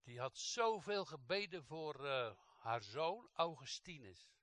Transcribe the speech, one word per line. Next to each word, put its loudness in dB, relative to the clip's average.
Die -8
had -2
zoveel 2
gebeden -2
voor, -4
eh, 2
haar 2
zoon 0
Augustinus. -4